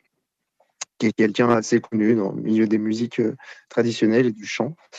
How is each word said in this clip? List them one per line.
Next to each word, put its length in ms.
qui 80
est 60
quelqu'un 360
assez 320
connu 340
dans 180
le 100
milieu 240
des 120
musiques, 420
euh, 140
traditionnelles 580
et 60
du 120
chant, 320